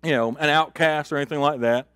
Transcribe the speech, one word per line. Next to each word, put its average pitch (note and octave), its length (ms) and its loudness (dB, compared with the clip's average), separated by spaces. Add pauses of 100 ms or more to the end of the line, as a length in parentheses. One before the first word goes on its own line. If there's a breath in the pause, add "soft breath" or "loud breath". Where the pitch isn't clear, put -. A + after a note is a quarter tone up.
you D#3+ 80 -2
know, A#2 260 0
an D3+ 120 0
outcast D#3 640 0
or D3 40 -2
anything C#3+ 220 -4
like C#3+ 220 0
that. A#2+ 340 0